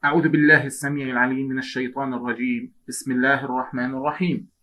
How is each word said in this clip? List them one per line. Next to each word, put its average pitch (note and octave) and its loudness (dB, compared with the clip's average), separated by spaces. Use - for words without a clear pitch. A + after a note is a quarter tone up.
أعوذ D#3+ 4
بالله D3 6
السميع C#3 -4
العليم C3 0
من C3 -4
الشيطان C3 -4
الرجيم. A#2+ -4
بسم C3+ -8
الله C3+ 2
الرحمن B2+ -4
الرحيم. D3 -2